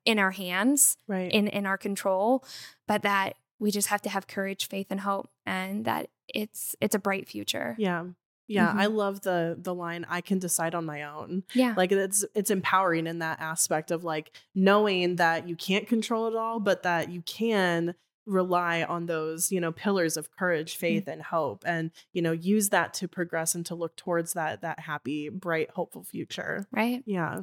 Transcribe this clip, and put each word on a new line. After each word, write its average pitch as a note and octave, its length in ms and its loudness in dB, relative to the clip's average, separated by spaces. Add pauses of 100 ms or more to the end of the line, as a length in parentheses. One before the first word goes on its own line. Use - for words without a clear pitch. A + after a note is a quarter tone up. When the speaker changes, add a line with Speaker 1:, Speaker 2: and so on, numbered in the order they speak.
Speaker 1:
in A3 140 6
our F#3+ 120 4
hands, G3 640 2 (100)
Speaker 2:
Right. F#3 240 -2
Speaker 1:
in, G#3 160 4
in G3+ 180 -2
our F#3+ 120 0
control, G3+ 640 0 (440)
but G#3 140 2
that G3 340 2 (240)
we G#3 120 2
just G3+ 180 0
have G#3 140 0
to G#3+ 60 -2
have G3 180 -4
courage, G3 400 -4
faith, G3 220 -6
and G3 120 -2
hope, G3 280 -2 (160)
and F#3+ 400 -4
that - 240 -2 (240)
it's, - 480 -6
it's G#3+ 140 2
a G#3 40 2
bright G3 280 -2
future. A3 500 -4
Speaker 2:
Yeah. F3+ 280 0 (420)
Yeah, F#3 280 4
I G3 120 4
Speaker 1:
Mm-hmm. A3 80 0
Speaker 2:
love G3+ 260 0
the, E3+ 360 0
the F3+ 160 -6
line, E3+ 360 -6
"I F3 100 -2
can F#3+ 180 0
decide E3+ 380 0
on E3 100 -2
my D3 180 -6
own." D#3 400 -6 (100)
Speaker 1:
Yeah. B3 240 4
Speaker 2:
Like, F#3 160 4
it's, G3 320 2 (100)
it's G#3 160 0
empowering F#3 560 2
in E3 120 -4
that D#3+ 200 -4
aspect D#3+ 500 -2
of, E3+ 140 -2
like, D#3 280 -4 (220)
knowing F#3+ 640 6
that E3 320 2
you E3+ 80 -4
can't G3 320 0
control A3+ 400 0
it A3+ 80 -2
all, A3+ 240 -2
but G3 240 2
that E3+ 260 0
you F3 120 -8
can F3 720 2 (300)
rely F3+ 580 2
on E3+ 220 -2
those, D#3+ 460 -2
you F#3 100 0
know, E3 100 0
pillars F3 460 0
of D3+ 180 -8
courage, E3 400 0
Speaker 1:
Mm. - 20 -10
Speaker 2:
faith, E3+ 300 0
and D#3 140 -8
hope, D3+ 440 -2
and, E3 260 -2 (200)
you F3+ 100 -2
know, E3 120 2
use G3 360 2
that F3+ 260 2
to F#3 120 -4
progress E3+ 480 -4
and E3+ 120 -6
to F3 80 -8
look E3 200 -6
towards E3+ 380 -2
that, D#3 280 -4
that D#3+ 200 -8
happy, D3 480 -6
bright, E3+ 420 -2
hopeful F3 320 -6
future. - 680 -6
Speaker 1:
Right? A#3+ 340 0
Speaker 2:
Yeah. F#3 380 -2